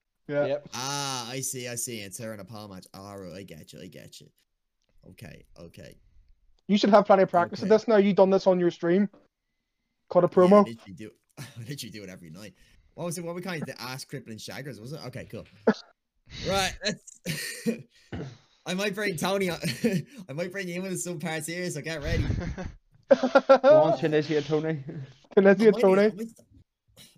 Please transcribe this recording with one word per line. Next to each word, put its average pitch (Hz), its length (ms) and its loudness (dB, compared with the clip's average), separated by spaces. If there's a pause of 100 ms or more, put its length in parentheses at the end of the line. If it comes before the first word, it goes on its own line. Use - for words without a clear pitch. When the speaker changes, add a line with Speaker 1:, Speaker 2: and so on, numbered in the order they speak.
(280)
Speaker 1:
Yeah. 143 180 -2
Speaker 2:
Yep. 143 300 -6
Speaker 3:
Ah, 135 560 -6
I 135 80 -8
see, 127 280 -8
I 120 80 -10
see. 117 260 -8
It's 98 180 -14
her 110 140 -12
in 104 60 -14
a 95 60 -16
pole 107 220 -16
match. 92 260 -18
Ah, 101 200 -16
right, 95 200 -14
I 98 100 -14
get 85 300 -20
you, - 80 -20
I 90 60 -16
get - 340 -20
you. - 60 -20 (840)
Okay, 76 340 -20 (160)
okay. 85 380 -20 (720)
Speaker 1:
You 202 100 4
should 302 140 2
have 202 160 8
plenty 190 160 6
of 180 80 0
practice 170 320 -2
in - 40 -4
Speaker 3:
Okay. 214 80 6
Speaker 1:
this 214 120 2
now. 220 100 4
You 202 160 4
done 190 160 6
this 190 160 2
on 185 140 4
your 175 100 2
stream. 175 400 0 (1000)
Cut 175 120 4
a 175 40 4
Speaker 3:
Yeah, - 40 -14
I 180 160 6
Speaker 1:
promo. 202 200 8
Speaker 3:
literally 120 280 -16
do, 107 140 -16 (160)
<laughs> - 140 -20
I - 60 -16 (220)
literally 139 240 -12
do 104 120 -16
it 92 60 -14
every 90 200 -18
night. 95 240 -18 (400)
What 160 120 -12
was 170 120 -8
it? 175 60 -10
What 170 100 -10
we 180 80 -10
call 185 120 -8
it? 151 120 -8
The - 160 -12
ass 127 240 -12
crippling 113 320 -14
shaggers, 107 420 -14
was 127 140 -16
it? 156 140 -14
Okay, 113 240 -16
cool. 107 140 -14 (220)
Speaker 1:
<laughs> 220 60 4 (720)
Speaker 3:
Right, 190 260 -4 (120)
let's, - 340 -10 (960)
<laughs> - 520 -16
I 175 80 -8
might 196 220 -4
bring 202 220 -4
Tony 185 320 -2
on, 165 80 -6 (360)
<laughs> 190 360 -8
I 135 40 -12
might 180 160 -6
bring 190 200 -10
you 170 60 -8
in 185 80 -6
with 185 180 -6
some 170 180 -8
parts 160 280 -6
here, 175 220 -6
so 143 120 -8
get 156 200 -8
ready. 160 220 -2 (840)
Speaker 1:
<laughs> 262 540 4
Speaker 2:
Go 302 180 8
on, 160 180 2
Tunisia, 151 420 0
Tony. 156 400 -2 (540)
Speaker 1:
Tunisia, 196 320 8
Speaker 3:
I 208 40 10
might, 220 100 2
Speaker 1:
Tony. 190 220 6
Speaker 3:
I 220 80 4
might 190 80 -8 (100)
st-, - 160 -20 (520)
I - 40 -20 (160)